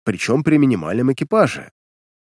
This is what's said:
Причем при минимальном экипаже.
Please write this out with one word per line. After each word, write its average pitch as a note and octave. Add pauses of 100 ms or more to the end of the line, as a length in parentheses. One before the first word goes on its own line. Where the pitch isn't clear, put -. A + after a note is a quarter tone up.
Причем A2+
при D3+
минимальном A#2+
экипаже. D3+ (520)